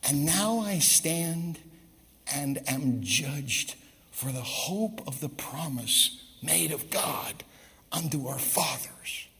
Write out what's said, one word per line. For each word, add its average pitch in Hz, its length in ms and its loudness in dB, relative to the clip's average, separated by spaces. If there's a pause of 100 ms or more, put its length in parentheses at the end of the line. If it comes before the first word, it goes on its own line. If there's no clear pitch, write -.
"And 143 240 2
now 208 340 2
I 202 200 0
stand 165 800 4 (720)
and 139 360 -2
am 131 320 2
judged 139 720 -2 (360)
for 131 200 -4
the 127 100 -4
hope 202 640 -4
of 135 140 -6
the 151 100 -4
promise 131 920 0 (200)
made 160 300 2
of - 180 -6
God - 540 -2 (480)
unto 151 360 -2
our 135 120 -4
fathers." - 880 -2 (120)